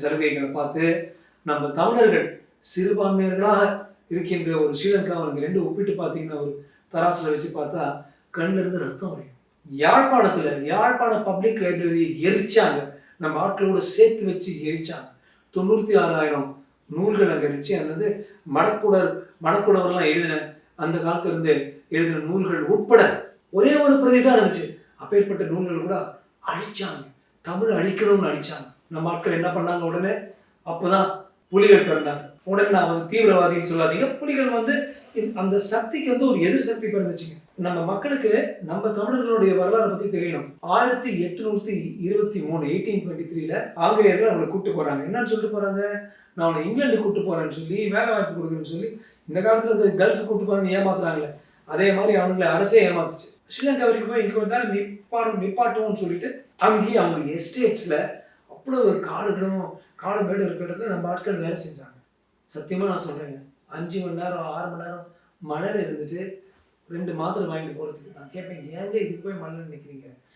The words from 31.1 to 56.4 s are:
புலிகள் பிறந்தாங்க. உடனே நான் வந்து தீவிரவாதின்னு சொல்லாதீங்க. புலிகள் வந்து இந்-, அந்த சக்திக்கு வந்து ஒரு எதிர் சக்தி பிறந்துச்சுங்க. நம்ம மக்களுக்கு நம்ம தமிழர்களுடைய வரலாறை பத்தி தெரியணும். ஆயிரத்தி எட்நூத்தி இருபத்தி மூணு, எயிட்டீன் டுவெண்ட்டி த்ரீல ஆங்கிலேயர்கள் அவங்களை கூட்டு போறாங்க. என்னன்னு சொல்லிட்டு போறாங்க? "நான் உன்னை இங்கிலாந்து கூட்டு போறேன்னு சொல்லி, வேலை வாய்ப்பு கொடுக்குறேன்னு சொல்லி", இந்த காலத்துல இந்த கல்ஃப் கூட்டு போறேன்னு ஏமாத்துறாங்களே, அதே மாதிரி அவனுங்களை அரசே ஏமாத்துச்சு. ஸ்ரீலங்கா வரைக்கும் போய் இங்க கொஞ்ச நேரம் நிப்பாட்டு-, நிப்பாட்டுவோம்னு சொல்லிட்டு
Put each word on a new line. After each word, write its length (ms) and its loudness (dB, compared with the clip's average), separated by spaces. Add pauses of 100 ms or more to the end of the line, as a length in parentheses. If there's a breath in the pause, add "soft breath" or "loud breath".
புலிகள் 380 8
பிறந்தாங்க. 440 -2 (120)
உடனே 280 2
நான் 280 2
வந்து 200 -4
தீவிரவாதின்னு 540 4
சொல்லாதீங்க. 460 0
புலிகள் 320 0
வந்து 440 0 (200 loud breath)
இந்-, 200 -4
அந்த 240 0
சக்திக்கு 520 -2
வந்து 180 2
ஒரு 120 2
எதிர் 200 2
சக்தி 260 -4
பிறந்துச்சுங்க. 540 -4 (140)
நம்ம 300 -4
மக்களுக்கு 800 -2
நம்ம 260 -4
தமிழர்களுடைய 640 0
வரலாறை 360 2
பத்தி 280 -4
தெரியணும். 420 -6
ஆயிரத்தி 640 0
எட்நூத்தி 760 -6
இருபத்தி 400 -2
மூணு, 260 -4
எயிட்டீன் 400 -2
டுவெண்ட்டி 280 -8
த்ரீல 400 -6
ஆங்கிலேயர்கள் 560 4
அவங்களை 180 0
கூட்டு 220 -4
போறாங்க. 280 -2
என்னன்னு 260 -4
சொல்லிட்டு 360 -2
போறாங்க? 400 -4 (340 loud breath)
"நான் 180 0
உன்னை 160 -4
இங்கிலாந்து 340 0
கூட்டு 200 -2
போறேன்னு 300 -4
சொல்லி, 240 -8
வேலை 300 0
வாய்ப்பு 360 -2
கொடுக்குறேன்னு 200 -6
சொல்லி", 380 -8 (280 loud breath)
இந்த 120 -4
காலத்துல 440 4
இந்த 220 4
கல்ஃப் 180 2
கூட்டு 200 -2
போறேன்னு 340 0
ஏமாத்துறாங்களே, 560 -2 (300 soft breath)
அதே 280 2
மாதிரி 240 4
அவனுங்களை 280 2
அரசே 440 6
ஏமாத்துச்சு. 420 -4 (160)
ஸ்ரீலங்கா 320 -2
வரைக்கும் 300 2
போய் 140 0
இங்க 160 -2
கொஞ்ச 200 0
நேரம் 180 -2
நிப்பாட்டு-, 680 -4
நிப்பாட்டுவோம்னு 480 0
சொல்லிட்டு 520 -6 (140)